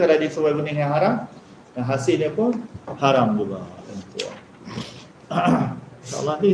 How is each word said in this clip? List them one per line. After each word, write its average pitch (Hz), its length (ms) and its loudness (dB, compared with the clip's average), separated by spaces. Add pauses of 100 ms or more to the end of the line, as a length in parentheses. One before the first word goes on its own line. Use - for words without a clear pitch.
kalau 160 160 6
ada 156 80 2
sebuah 151 320 0
benih 147 240 -2
yang 143 80 0
haram, 196 400 2 (480)
dan 123 80 -4
hasil 135 320 0
dia 151 160 -2
pun 226 240 0 (400)
haram 123 400 4
juga 98 240 -4
yang 95 480 -14
keluar. - 260 -8 (960)
<clears throat> - 720 0
InsyaAllah 147 400 -4
nanti 202 120 6